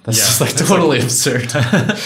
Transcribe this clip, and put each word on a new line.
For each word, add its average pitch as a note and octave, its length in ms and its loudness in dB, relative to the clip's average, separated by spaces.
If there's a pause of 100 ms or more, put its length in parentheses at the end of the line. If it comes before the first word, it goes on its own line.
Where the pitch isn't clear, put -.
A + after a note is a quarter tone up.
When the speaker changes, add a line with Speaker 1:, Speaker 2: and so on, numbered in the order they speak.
Speaker 1:
That's A2 140 -2
Speaker 2:
Yeah, - 60 2
Speaker 1:
just, - 160 0
like, C#3 140 -2
Speaker 2:
that's - 160 0
Speaker 1:
totally E3+ 300 2
Speaker 2:
like A2 60 -2
Speaker 1:
absurd. B2 460 -2
Speaker 2:
<laughs> D3 540 0